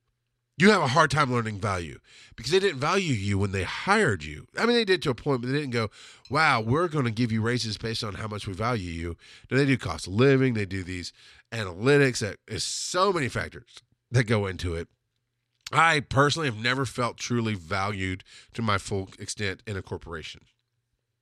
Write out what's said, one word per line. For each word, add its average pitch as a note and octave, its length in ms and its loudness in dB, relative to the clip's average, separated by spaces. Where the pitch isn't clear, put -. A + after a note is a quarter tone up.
you F#3 140 8
have G3 100 6
a C#3+ 60 2
hard D3+ 220 6
time C#3 220 2
learning A2 280 -2
value F2+ 400 -4
because A#2+ 160 -8
they F#3+ 80 6
didn't F3 220 0
value E3+ 320 0
you G2 260 0
when G2+ 120 0
they F#2+ 120 -2
hired D3+ 600 0
you. D2+ 220 -12
I G3+ 80 0
mean, A#3+ 100 4
they A#3 100 2
did F#3 180 2
to D#3 60 -2
a A#2+ 60 0
point, C3+ 260 -2
but A#2+ 60 -6
they C3+ 100 0
didn't D3 140 -4
go, A2+ 180 0
"Wow, C#3+ 300 2
we're C#3+ 300 2
gonna C#3 220 0
give A2+ 200 0
you A2+ 100 0
raises A#2 360 -2
based A2+ 260 -6
on G2+ 120 -8
how G2+ 120 -10
much G#2 180 -8
we G2+ 80 -6
value G#2 380 -4
you." E2 240 -6
No, B2 80 2
they C#3+ 80 4
do C3+ 120 4
cost E2+ 280 -6
of F#2 80 -8
living. C3 420 4
They G#2 100 -2
do F#2+ 180 -6
these F2+ 300 -8
analytics. A#2 640 2
That G2+ 260 -6
is G2+ 200 -6
so F#3+ 480 0
many C#3+ 160 -2
factors E2 480 -8
that A#2+ 140 4
go G#2 220 2
into F2+ 280 -4
it. E2 140 -8
I D#3 300 4
personally C#3+ 480 2
have G#2 80 -6
never B2+ 280 0
felt A#2+ 300 -4
truly A2+ 380 -2
valued F#2+ 720 -4
to - 80 -6
my G#2+ 160 2
full F#2+ 400 -6
extent G2+ 480 -8
in G2+ 120 -6
a F#2 40 -8
corporation. E2+ 600 -12